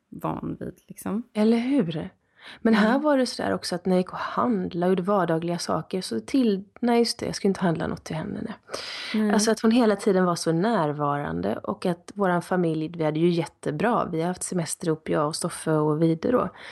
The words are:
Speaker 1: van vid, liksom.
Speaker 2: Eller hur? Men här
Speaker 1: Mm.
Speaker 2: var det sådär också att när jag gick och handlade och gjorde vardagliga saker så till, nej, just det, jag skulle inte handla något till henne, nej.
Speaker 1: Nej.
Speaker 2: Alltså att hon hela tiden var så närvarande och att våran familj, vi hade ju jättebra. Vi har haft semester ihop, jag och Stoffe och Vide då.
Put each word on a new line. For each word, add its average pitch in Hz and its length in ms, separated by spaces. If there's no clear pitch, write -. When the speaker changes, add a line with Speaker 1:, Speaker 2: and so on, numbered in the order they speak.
Speaker 1:
van 160 520
vid, - 140
liksom. 196 360
Speaker 2:
Eller 220 260
hur? 220 520
Men 220 140
här 214 160
Speaker 1:
Mm. 277 120
Speaker 2:
var 294 160
det 254 80
sådär 196 280
också 185 200
att - 120
när 190 60
jag 180 80
gick 180 120
och - 60
handlade 180 680
och 185 60
gjorde 185 100
vardagliga 170 560
saker 185 420
så 226 200
till, 220 440
nej, 240 180
just 233 200
det, - 80
jag - 100
skulle 202 140
inte 190 100
handla 165 260
något - 180
till - 120
henne, - 260
nej. - 120
Speaker 1:
Nej. 214 180
Speaker 2:
Alltså 214 180
att 214 100
hon 226 100
hela 220 260
tiden 185 280
var 175 120
så 165 160
närvarande 160 1040
och - 300
att 175 280
våran 180 280
familj, 160 540
vi 165 80
hade 151 160
ju 175 100
jättebra. 165 840
Vi 160 80
har 170 80
haft 180 140
semester - 440
ihop, 156 220
jag 165 180
och 156 100
Stoffe - 360
och 151 300
Vide 165 280
då. 247 180